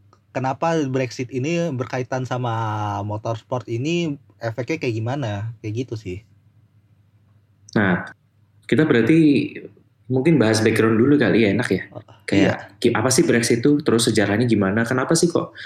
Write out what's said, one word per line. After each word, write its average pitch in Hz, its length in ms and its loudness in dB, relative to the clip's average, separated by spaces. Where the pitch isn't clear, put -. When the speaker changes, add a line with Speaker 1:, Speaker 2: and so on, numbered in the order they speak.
Speaker 1:
kenapa 135 560 -2
Brexit 131 420 -4
ini 165 400 -4
berkaitan 127 540 -6
sama 123 320 -4
motorsport 110 640 -8
ini 147 500 -4
efeknya 120 400 -6
kayak 127 160 -4
gimana, 117 360 -4
kayak 107 140 -8
gitu 117 120 -12
sih. 92 220 -10
Speaker 2:
Nah, 95 320 0
kita 123 200 2
berarti 147 680 4
mungkin 131 300 2
bahas 110 220 4
background 110 360 2
dulu 131 200 4
kali 113 280 4
ya, 98 80 4
enak 113 180 0
ya? 92 120 0
Speaker 1:
Oh, - 100 -16
Speaker 2:
Kayak 95 320 2
Speaker 1:
iya. - 0 -
Speaker 2:
ki-, 117 160 2
apa 113 140 0
sih 147 120 4
Brexit 120 380 2
itu, 147 200 4
terus 117 280 0
sejarahnya 107 380 2
gimana, 104 360 2
kenapa 127 320 0
sih 170 140 2
kok - 240 -2